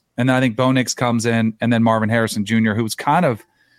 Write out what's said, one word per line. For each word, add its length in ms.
And 140
then 60
I 40
think 160
Bo 160
Nix 220
comes 320
in, 340
and 140
then 80
Marvin 280
Harrison 360
Junior, 300
who 80
was 100
kind 320
of, 180